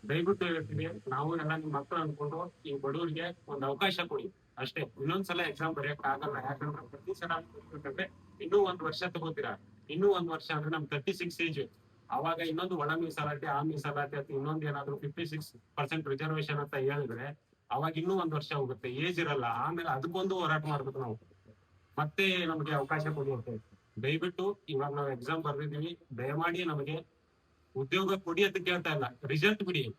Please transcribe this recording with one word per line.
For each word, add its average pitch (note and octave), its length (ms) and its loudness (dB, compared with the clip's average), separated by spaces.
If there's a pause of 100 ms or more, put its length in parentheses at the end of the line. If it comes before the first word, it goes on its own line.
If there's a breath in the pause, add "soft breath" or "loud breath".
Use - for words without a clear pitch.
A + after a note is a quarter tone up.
ದಯವಿಟ್ಟು F3 420 4
ಹೇಳ್ತೀವಿ, D#3 340 -2 (280)
ನಾವು D3+ 160 0 (120)
ಎಲ್ಲ D3+ 200 0
ನಿಮ್ D#3 160 -4
ಮಕ್ಳು C#3+ 260 -2
ಅನ್ಕೊಂಡು D3 360 -4 (300)
ಈ - 20 -2 (120)
ಬಡವರಿಗೆ D#3+ 420 0 (260)
ಒಂದ್ C#3 180 -2
ಅವಕಾಶ F3 420 2
ಕೊಡಿ - 140 -2 (380)
ಅಷ್ಟೇ. - 180 -4 (200)
ಇನ್ನೊಂದ್ಸಲ F3+ 500 0
ಎಕ್ಸಾಮ್ D#3 260 -2
ಬರೆಯಕ್ D3 240 -2 (100)
ಆಗಲ್ಲ, C#3 240 -2 (140)
ಯಾಕಂದ್ರೆ C#3+ 340 -4 (100)
ಪ್ರತಿ E3+ 260 -6
ಸಲ E3+ 120 -4 (220)
ಬರ್ಬೇಕಂದ್ರೆ D3 520 -6 (400)
ಇನ್ನೂ F#3+ 140 8 (100)
ಒಂದ್ F3 180 -2
ವರ್ಷ D#3 140 -2 (140)
ತಗೋತೀರಾ. D3+ 380 -2 (420)
ಇನ್ನೂ F#3+ 220 8
ಒಂದ್ E3+ 180 0
ವರ್ಷ - 220 -8
ಅಂದ್ರೆ D3+ 180 0
ನಮ್ D#3 180 -2
ತರ್ಟಿ D3 280 0
ಸಿಕ್ಸ್ F3 260 -4
ಏಜ್, C#3 160 -2 (540)
ಅವಾಗ E3 220 2 (120)
ಇನ್ನೊಂದು F3+ 320 0
ಒಳ D#3 80 2 (140)
ಮೀಸಲಾತಿ, D3+ 500 -2
ಆ D#3 40 2 (120)
ಮೀಸಲಾತಿ C#3+ 500 -2
ಅಂತ - 80 -8 (100)
ಇನ್ನೊಂದ್ D3+ 320 0
ಏನಾದ್ರು C#3 340 -4
ಫಿಫ್ಟಿ E3 280 -4
ಸಿಕ್ಸ್ D3+ 180 -8 (280)
ಪರ್ಸೆಂಟ್ D3+ 340 -2
ರಿಸರ್ವೇಶನ್ D3 520 0
ಅಂತ C#3+ 100 -8 (160)
ಹೇಳಿದ್ರೆ C3 360 -2 (500)
ಅವಾಗ D#3+ 160 0 (100)
ಇನ್ನೂ F#3 200 4
ಒಂದ್ D#3 160 0
ವರ್ಷ - 120 -6 (100)
ಹೋಗುತ್ತೆ, B2+ 280 -2 (180)
ಏಜ್ F3 180 0
ಇರಲ್ಲ. C3+ 220 0 (180)
ಆಮೇಲೆ E3+ 320 -2
ಅದಕ್ಕೊಂದು F#3 440 0
ಹೋರಾಟ D#3 220 2 (100)
ಮಾಡ್ಬೇಕು C3+ 340 -2
ನಾವು, A2 100 -4 (840)
ಮತ್ತೆ D#3 260 2 (280)
ನಮ್ಗೆ D3+ 280 0
ಅವಕಾಶ D3+ 240 2 (140)
ಕೊಡಿ C3+ 200 0
ಅಂತ. A#2+ 100 -8 (540)
ದಯವಿಟ್ಟು E3 400 2 (300)
ಇವಾಗ C#3+ 240 2
ನಾವು C#3+ 160 0
ಎಕ್ಸಾಮ್ D3 320 -2
ಬರ್ದಿದೀವಿ, D3 440 -2 (300)
ದಯಮಾಡಿ E3 400 0 (100)
ನಮಗೆ D3 240 -2 (880)
ಉದ್ಯೋಗ F#3 340 2 (100)
ಕೊಡಿ E3+ 220 2
ಅಂತ G3 100 0 (100)
ಕೇಳ್ತಾ F3 280 2
ಇಲ್ಲ, C3+ 100 2 (260)
ರಿಸಲ್ಟ್ G3+ 360 4
ಬಿಡಿ. E3 140 0 (180)